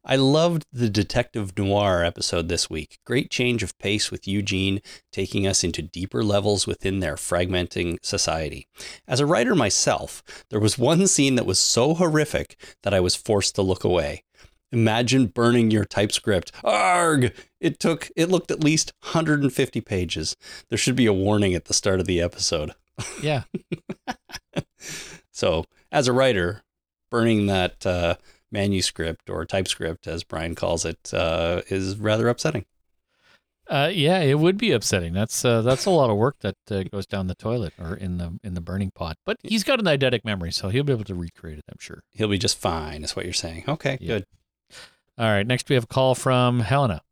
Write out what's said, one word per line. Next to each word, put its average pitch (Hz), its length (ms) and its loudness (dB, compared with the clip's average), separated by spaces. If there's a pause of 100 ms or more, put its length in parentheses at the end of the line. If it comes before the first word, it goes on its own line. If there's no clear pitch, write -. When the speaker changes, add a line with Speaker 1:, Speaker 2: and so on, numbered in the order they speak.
Speaker 1:
I 131 120 2
loved 156 560 4
the 120 180 0
Detective 104 680 -2
Noir 98 460 2
episode 85 440 -2
this 87 220 -2
week. 78 360 -10
Great 123 240 -2
change 123 320 0
of 92 160 -8
pace 104 320 -2
with - 180 -10
Eugene 98 520 0 (300)
taking 98 360 -2
us 98 180 0
into 87 180 -4
deeper 95 400 -6
levels 101 440 0
within 95 340 -2
their 76 160 -4
fragmenting 90 840 -2
society. 80 640 -4 (420)
As 127 120 0
a 143 60 2
writer 220 280 2
myself, - 680 0 (280)
there 107 100 0
was 107 180 2
one 165 280 4
scene 135 280 4
that 120 120 0
was 92 120 0
so 139 360 2
horrific 151 640 0 (260)
that 98 120 0
I 95 60 4
was 90 160 2
forced - 400 2
to 104 60 2
look 92 220 0
away. 85 400 0 (460)
Imagine 117 560 4
burning 117 440 4
your 107 140 4
typescript. 101 680 0 (140)
Arg! 160 680 2 (280)
It - 200 -2
took, 165 360 -2
it 165 120 2
looked 180 220 0
at 156 140 -2
least 156 280 2 (120)
hundred 151 380 0
and 139 100 2
fifty 123 280 -2
pages. 87 560 -4 (320)
There 113 100 -2
should 127 180 0
be 127 100 4
a 107 80 6
warning 98 400 2
at 85 100 -2
the - 100 -6
start 95 260 2
of 87 60 0
the 90 140 2
episode." 80 520 -4 (500)
Speaker 2:
Yeah. 143 260 -2
Speaker 1:
<laughs> - 40 -14 (1800)
So, 82 320 0 (260)
as 117 160 2
a 127 60 2
writer, 107 500 2 (480)
burning 113 360 2
that, 92 380 0
uh, 87 300 0 (380)
manuscript 95 760 -2
or 87 160 -6
typescript, 87 600 -4
as 82 160 -6
Brian 85 320 -8
calls 85 300 -2
it, - 280 -8
uh, 85 560 0
is 95 280 -4
rather 110 320 0
upsetting. 120 380 -2 (1040)
Speaker 2:
Uh, 147 240 0
yeah, 160 280 2
it 143 180 4
would 175 180 4
be 220 140 0
upsetting. 98 420 0
That's, 101 320 -2
uh, 117 180 4
that's 127 240 2
a 202 40 2
lot 151 200 4
of 104 80 2
work 127 240 2
that, 98 120 -4 (160)
uh, 98 140 -2
goes 95 220 -8
down 95 200 -4
the 90 80 -4
toilet 113 460 -4
or 85 160 -6
in 90 220 -6
the, 85 260 -8
in 92 100 -8
the 87 60 -4
burning 92 340 -4
pot. 82 220 -8 (100)
But 220 160 -4
he's 214 220 -4
got 262 160 0
an 208 60 0
eidetic 135 380 2
memory, 92 280 -4
so - 160 -6
he'll 123 160 0
be 143 80 0
able 113 120 -2
to 95 120 -8
recreate 82 420 -10
it, 73 100 -18
I'm - 120 -20
sure. - 320 -18
Speaker 1:
He'll 107 160 -2
be 101 100 2
just 101 200 -2
fine, 78 440 -4
is - 140 -8
what 95 80 -8
you're 90 100 -8
saying. 82 320 -8
Okay, 139 340 -4
Speaker 2:
Yeah. 101 180 -4
Speaker 1:
good. 95 80 -8 (920)
Speaker 2:
All 117 80 0
right, 104 200 2
next 123 220 -2
we 143 60 4
have 123 100 2
a - 40 -14
call 131 260 2
from 123 460 2
Helena. 117 520 0